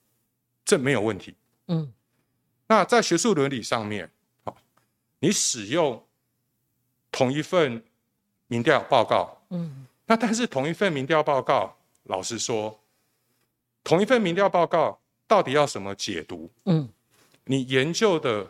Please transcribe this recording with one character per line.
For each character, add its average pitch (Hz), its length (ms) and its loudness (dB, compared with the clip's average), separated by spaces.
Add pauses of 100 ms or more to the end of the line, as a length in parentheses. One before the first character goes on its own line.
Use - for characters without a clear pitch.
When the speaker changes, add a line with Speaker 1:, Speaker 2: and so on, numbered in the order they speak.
(640)
Speaker 1:
这 190 140 4
没 135 140 0
有 110 80 0
问 104 180 -2
题。 - 160 -20 (320)
Speaker 2:
嗯。 160 260 -4 (760)
Speaker 1:
那 208 160 4
在 233 180 2
学 170 160 0
术 214 160 2
伦 139 160 0
理 123 100 -6
上 113 240 -4
面， 101 240 -8 (360)
好， - 120 -14 (640)
你 180 140 0
使 107 340 -4
用 135 340 -2 (1080)
同 131 220 0
一 151 100 -4
份 139 400 0 (640)
民 117 160 -2
调 139 220 6
报 113 200 4
告， 95 460 -2
Speaker 2:
嗯。 156 340 -10 (220)
Speaker 1:
那 226 100 4
但 226 160 0
是 233 140 -2
同 135 220 -4
一 170 40 -2
份 190 200 0
民 135 120 -4
调 156 160 2
报 143 220 0
告， 110 340 0 (280)
老 95 180 -6
实 110 160 -6
说， 107 420 -6 (1000)
同 165 180 4
一 - 40 2
份 240 180 2
民 175 140 -2
调 196 120 2
报 175 160 2
告 147 320 0 (300)
到 196 160 4
底 131 80 -4
要 143 160 2
什 101 160 -8
么 98 140 -8
解 85 260 -6
读？ 82 260 -14 (180)
Speaker 2:
嗯。 156 220 0 (580)
Speaker 1:
你 131 180 -2
研 131 280 0
究 185 280 2
的 107 300 -2